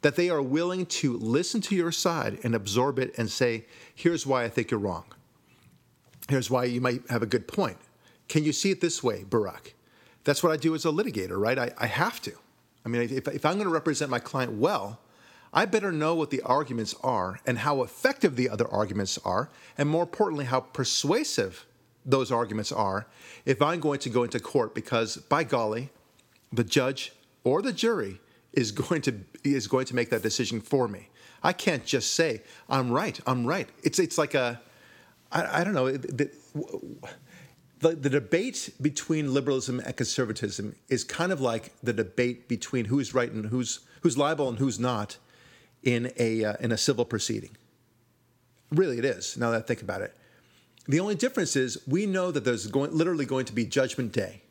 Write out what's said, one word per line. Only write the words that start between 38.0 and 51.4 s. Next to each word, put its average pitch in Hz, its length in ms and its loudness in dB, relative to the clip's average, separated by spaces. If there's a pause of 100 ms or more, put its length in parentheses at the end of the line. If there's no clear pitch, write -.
debate 160 600 0 (100)
between 147 520 -2
liberalism 131 480 0
and - 160 -8
conservatism 107 800 -4 (120)
is 123 140 0
kind 180 300 -2
of 151 80 -4
like 117 320 -2 (100)
the 123 120 0
debate 120 520 -2
between 120 400 -4
who's 131 280 0
right 123 160 2
and 107 160 -6
who's, 120 340 -4 (220)
who's 135 160 4
liable 147 300 2
and 117 100 -4
who's 135 200 0
not 113 380 -2 (680)
in 123 360 0
a, 113 260 2
uh, 104 160 0
in 117 120 0
a 110 40 2
civil 120 300 2
proceeding. 107 500 -4 (1120)
Really, 151 280 2
it 117 80 -2
is, 110 320 -4
now 117 120 2
that 117 80 2
I 107 40 -2
think 117 180 -2
about 101 220 -6
it. - 120 -10 (760)
The 143 120 4
only 202 140 0
difference 233 420 0